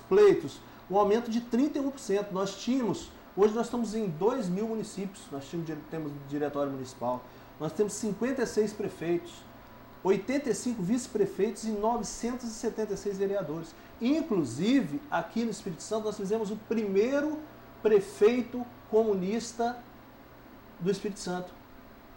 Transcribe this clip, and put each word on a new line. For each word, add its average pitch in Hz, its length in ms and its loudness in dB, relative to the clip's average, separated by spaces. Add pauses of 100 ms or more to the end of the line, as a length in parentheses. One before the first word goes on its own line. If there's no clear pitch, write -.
pleitos, 185 540 6 (280)
um 190 80 2
aumento 220 340 4
de 233 100 0
trinta 294 380 0
e - 20 0
um 269 80 0
por 269 100 -8
cento. 196 320 -2
Nós 190 240 -2
tínhamos, 233 560 -2 (240)
hoje 214 200 6
nós 226 100 2
estamos 226 300 -4
em 220 120 0
dois 190 400 0
mil 196 200 0
municípios, 202 640 -6
nós 139 180 -10
tínhamos, 160 240 -6 (160)
temos 156 220 -6 (180)
diretório 143 420 -2
municipal, 127 520 -4 (360)
nós 156 120 -4
temos 208 220 0
cinquenta 233 500 -2
e - 20 2
seis 214 260 0
prefeitos, - 760 -4 (580)
oitenta 240 460 2
e 202 60 2
cinco 226 260 -4
vice-prefeitos 214 840 0
e 220 60 -2
novecentos 226 760 -2
e 226 60 -6
setenta 214 420 -4
e 190 40 -4
seis 202 200 -4
vereadores. 190 580 -2 (240)
Inclusive, 202 1040 2 (100)
aqui 170 320 -2
no 226 80 -2
Espírito - 320 -8
Santo, 214 220 -4
nós 208 100 -2
fizemos 208 340 -2
o 220 60 -4
primeiro 233 840 0 (420)
prefeito 226 840 4 (240)
comunista 220 880 2 (1000)
do 170 100 0
Espírito 202 300 -2
Santo. 180 320 -6 (640)